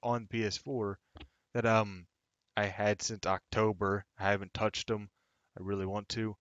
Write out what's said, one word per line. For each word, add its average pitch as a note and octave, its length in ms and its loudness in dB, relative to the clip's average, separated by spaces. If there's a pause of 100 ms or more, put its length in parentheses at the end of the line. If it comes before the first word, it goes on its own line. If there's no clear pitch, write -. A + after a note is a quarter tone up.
on A#2 260 -2
P A#2 160 0
S G2+ 140 0
four A2 420 -4 (540)
that, A#2 120 0
um, G#2 420 2 (500)
I G#2 80 2
had G#2 360 2
since G#2+ 240 -6
October. G2 800 2 (120)
I G2 140 2
haven't G2 220 -2
touched - 360 -2
'em. G#2 200 -4 (480)
I F#2+ 40 -10
really G2 240 -2
want G2+ 240 -4
to, A2 320 -2